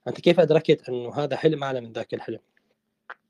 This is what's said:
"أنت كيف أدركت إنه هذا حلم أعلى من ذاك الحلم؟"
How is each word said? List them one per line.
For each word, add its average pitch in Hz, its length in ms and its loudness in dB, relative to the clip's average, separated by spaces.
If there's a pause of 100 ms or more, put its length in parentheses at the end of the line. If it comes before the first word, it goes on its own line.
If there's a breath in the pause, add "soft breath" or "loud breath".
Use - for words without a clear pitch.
"أنت 123 120 -8
كيف 170 200 6
أدركت 156 480 2
إنه 120 260 -6
هذا 135 220 -4
حلم 151 280 0
أعلى 131 160 -4
من 113 120 -14
ذاك 113 220 -8
الحلم؟" 113 240 -8 (920)